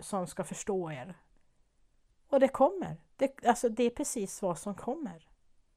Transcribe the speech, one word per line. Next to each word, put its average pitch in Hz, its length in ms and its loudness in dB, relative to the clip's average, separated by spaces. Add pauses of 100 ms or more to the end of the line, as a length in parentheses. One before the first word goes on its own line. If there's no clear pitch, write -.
som 185 260 -4
ska 170 180 -6
förstå 175 480 -4
er. 139 220 -12 (1120)
Och 277 120 6
det 262 80 8
kommer. 269 480 2 (200)
Det, 269 300 -2
alltså, 233 220 4
det 220 160 2
är 233 60 4
precis - 520 -4
vad 175 160 0
som 208 160 -8
kommer. 240 540 -8 (480)